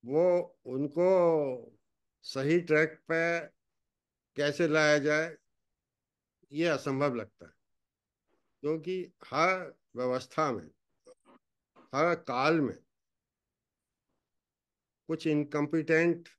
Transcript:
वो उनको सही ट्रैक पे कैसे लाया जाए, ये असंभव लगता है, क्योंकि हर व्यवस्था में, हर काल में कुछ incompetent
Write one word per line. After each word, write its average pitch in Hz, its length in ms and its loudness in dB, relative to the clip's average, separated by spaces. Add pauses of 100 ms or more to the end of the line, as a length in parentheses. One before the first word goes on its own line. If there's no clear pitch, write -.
वो 175 600 2
उनको 143 460 0 (1120)
सही 147 380 0
ट्रैक 160 420 0 (100)
पे 170 280 -2 (960)
कैसे 147 320 0
लाया 151 300 4
जाए, 151 380 -2 (1160)
ये 160 140 0
असंभव 139 480 -2
लगता 101 320 -12
है, - 60 -20 (1080)
क्योंकि 160 520 -6 (120)
हर 170 500 -2 (220)
व्यवस्था 127 560 -2
में, 82 180 -8 (1200)
हर 165 200 0
काल 151 460 -2
में 127 180 -4 (2250)
कुछ 160 200 -6
incompetent 160 1040 0 (100)